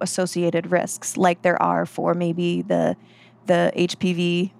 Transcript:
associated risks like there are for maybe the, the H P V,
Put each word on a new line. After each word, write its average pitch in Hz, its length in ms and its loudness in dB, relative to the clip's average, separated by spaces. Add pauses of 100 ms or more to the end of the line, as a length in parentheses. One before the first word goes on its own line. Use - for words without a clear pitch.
associated 175 680 -2
risks - 460 -2
like 180 240 2
there 175 220 2
are 175 240 0
for 170 260 -2
maybe 175 480 -2
the, 175 360 0 (500)
the 175 280 2
H - 240 -2
P 180 140 0
V, 175 480 0